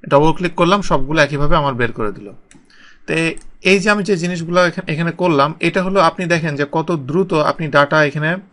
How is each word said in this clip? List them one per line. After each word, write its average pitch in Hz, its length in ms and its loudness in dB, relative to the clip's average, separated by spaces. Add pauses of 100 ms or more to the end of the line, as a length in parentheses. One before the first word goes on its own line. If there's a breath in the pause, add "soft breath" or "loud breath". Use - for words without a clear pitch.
ডাবল 151 240 4
ক্লিক 175 220 -4
করলাম, 180 260 2
সবগুলো 151 400 0
একইভাবে 143 340 4
আমার 147 180 0
বের 117 180 -2
করে 107 200 -4
দিল। 101 200 -16 (760 soft breath)
তো 156 60 -4 (480)
এই 190 180 4
যে 202 100 0
আমি 208 140 0
যে 196 140 0
জিনিসগুলো 175 480 0
এখা-, 175 220 -4
এখানে 165 240 -2
করলাম, 160 480 0
এটা 170 240 -2
হলো 190 160 0
আপনি 165 260 2
দেখেন 165 300 -2
যে 143 160 0
কত 160 200 -2
দ্রুত 170 420 -2
আপনি 160 340 0
ডেটা 143 380 2
এখানে 156 320 -2 (160)